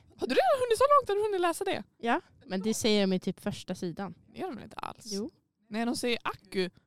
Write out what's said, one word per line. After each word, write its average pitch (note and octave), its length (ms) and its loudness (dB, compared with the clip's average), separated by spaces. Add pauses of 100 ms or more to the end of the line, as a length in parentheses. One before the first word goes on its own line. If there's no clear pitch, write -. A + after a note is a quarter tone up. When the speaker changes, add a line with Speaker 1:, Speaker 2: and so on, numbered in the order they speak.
(160)
Speaker 1:
Har - 100 -6
du B3+ 80 -2
redan D#5+ 260 4
hunnit A#4 180 2
så B4+ 60 6
långt? C#5+ 240 6
Har G4+ 80 2
du G#4 60 0
hunnit G4+ 180 -2
läsa F4 240 0
det? F#4+ 180 -2 (160)
Speaker 2:
Ja, A#3+ 220 0 (260)
men F#3 140 -4
det A3 140 0
säger G#3+ 260 2
de F#3+ 120 4
i F#3 80 2
typ - 200 -6
första - 340 -6
sidan. F3+ 400 -8 (120)
Speaker 1:
Det - 140 -20
gör F4+ 80 -6
de C#4+ 60 -8
väl - 100 -12
inte - 120 -18
alls? - 360 -12
Speaker 2:
Jo. G#3 180 -6 (380)
Speaker 1:
Nej, A3 180 -4
de B3 100 -2
säger A#3+ 280 -2
akku. - 460 -4 (160)